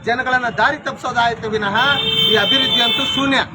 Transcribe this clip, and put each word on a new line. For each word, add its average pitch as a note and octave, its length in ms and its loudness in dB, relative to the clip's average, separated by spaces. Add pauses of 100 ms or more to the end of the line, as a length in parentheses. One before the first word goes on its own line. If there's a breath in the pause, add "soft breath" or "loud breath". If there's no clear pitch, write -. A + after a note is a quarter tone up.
ಜನಗಳನ್ನ B3 420 0 (120)
ದಾರಿ C#4 200 2
ತಪ್ಪಿಸೋದಾಯ್ತು A#3 720 -2
ವಿನಃ A3 500 0 (320)
ಈ A3 40 4
ಅಭಿವೃದ್ಧಿ G#3 460 2
ಅಂತೂ A#3 220 0
ಶೂನ್ಯ. C4+ 340 0 (180)